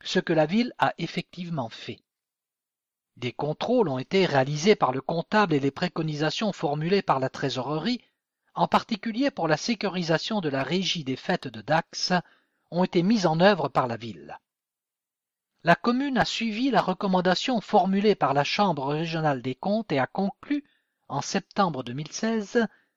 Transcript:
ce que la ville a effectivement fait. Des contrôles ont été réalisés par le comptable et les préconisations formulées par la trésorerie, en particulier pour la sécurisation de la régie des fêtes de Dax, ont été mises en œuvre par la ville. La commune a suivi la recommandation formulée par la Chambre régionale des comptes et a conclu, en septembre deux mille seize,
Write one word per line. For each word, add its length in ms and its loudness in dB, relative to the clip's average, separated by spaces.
ce 160 -2
que 140 0
la 120 6
ville 340 0
a 200 2
effectivement 720 -8
fait. 320 -14
Des 160 -6
contrôles 560 0
ont 100 -2
été 280 0
réalisés 500 2
par 160 0
le 80 -4
comptable 520 0
et 60 4
les 140 0
préconisations 800 -2
formulées 500 0
par 160 0
la 100 0
trésorerie, 720 -4
en 140 2
particulier 640 -2
pour 160 -2
la 80 4
sécurisation 840 -2
de 80 -2
la 140 -2
régie 400 -2
des 140 -4
fêtes 320 -4
de 120 -12
Dax, 520 -2
ont 140 2
été 180 2
mises 240 4
en 140 4
œuvre 280 6
par 200 0
la 80 -4
ville. 420 -12
La 100 6
commune 440 0
a 60 4
suivi 460 -2
la 100 4
recommandation 800 0
formulée 540 2
par 200 0
la 100 2
Chambre 420 0
régionale 560 -2
des 140 -6
comptes 360 -4
et 60 2
a 80 2
conclu, 580 -4
en 120 -4
septembre 640 -2
deux 120 -8
mille 180 -8
seize, 540 -2